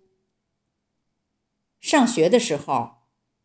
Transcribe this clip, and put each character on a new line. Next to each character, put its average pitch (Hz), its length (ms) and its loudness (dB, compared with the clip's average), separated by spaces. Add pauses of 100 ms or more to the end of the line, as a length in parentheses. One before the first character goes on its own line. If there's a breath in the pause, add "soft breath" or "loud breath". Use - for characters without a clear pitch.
(1800)
上 277 280 2
学 165 220 0
的 233 100 4
时 170 160 -4
候， 123 420 -8 (480)